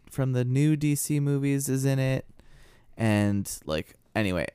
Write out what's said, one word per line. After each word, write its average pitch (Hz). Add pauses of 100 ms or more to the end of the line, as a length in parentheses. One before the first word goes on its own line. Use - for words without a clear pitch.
from 131
the 123
new 143
D 147
C 147
movies 139
is 135
in 139
it, 131 (680)
and, 104 (140)
like, 78 (200)
anyway, 92